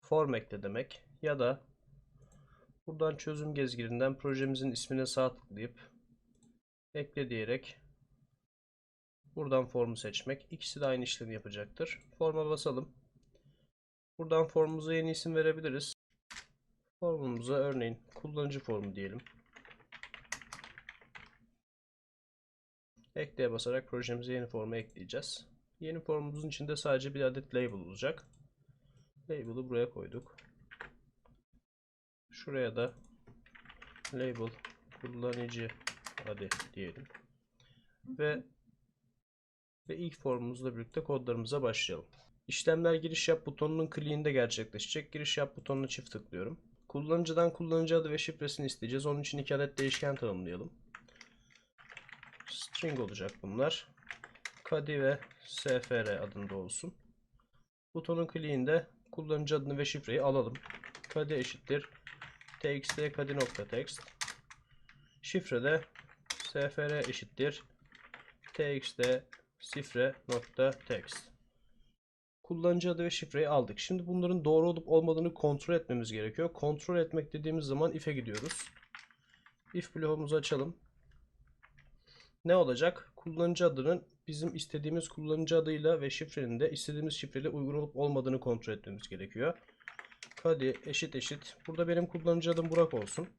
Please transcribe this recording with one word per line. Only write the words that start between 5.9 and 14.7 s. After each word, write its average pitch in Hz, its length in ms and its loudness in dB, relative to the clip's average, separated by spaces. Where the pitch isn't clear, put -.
ekle 143 360 -4
diyerek 117 480 -4
buradan 135 320 2
formu 117 300 0
seçmek. 127 540 -6
İkisi - 300 -8
de 143 60 0
aynı 127 180 2
işlemi 113 300 -4
yapacaktır. 104 680 -6
Forma 156 320 2
basalım. 147 420 -2
Buradan 160 280 6
formumuza 160 480 2